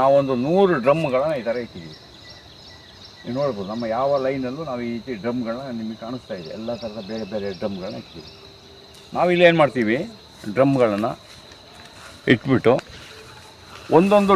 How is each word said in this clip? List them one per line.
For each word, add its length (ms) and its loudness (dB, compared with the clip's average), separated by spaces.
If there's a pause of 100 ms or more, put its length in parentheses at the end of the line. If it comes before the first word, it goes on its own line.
ನಾವೊಂದು 320 4 (140)
ನೂರು 280 4 (120)
ಡ್ರಮ್ಗಳನ್ನ 560 2
ಈ 60 -10
ಥರ 180 -2
ಇಟ್ಟಿದ್ದೀವಿ. 300 -16 (1300)
ನೀವು 160 -8
ನೋಡ್ಬೋದು, 340 -2
ನಮ್ಮ 120 -6 (120)
ಯಾವ 280 2
ಲೈನಲ್ಲೂ 460 -4
ನಾವು 180 -6
ಈ 80 -4
ರೀತಿ 160 -8 (100)
ಡ್ರಮ್ಗಳನ್ನ 560 -4
ನಿಮಗೆ 240 -8
ಕಾಣಿಸ್ತಾ 380 -10
ಇದೆ, 180 -14
ಎಲ್ಲ 100 -8 (140)
ಥರದ 180 -10 (120)
ಬೇರೆ 200 -8
ಬೇರೆ 160 -6 (120)
ಡ್ರಮ್ಗಳನ್ನ 420 -8
ಇಟ್ಟಿದ್ದೀವಿ. 260 -18 (880)
ನಾವಿಲ್ಲಿ 320 4
ಏನು 140 4
ಮಾಡ್ತೀವಿ, 340 2 (600)
ಡ್ರಮ್ಗಳನ್ನ 540 2 (1200)
ಇಟ್ಬಿಟ್ಟು 400 2 (1200)
ಒಂದೊಂದು 400 6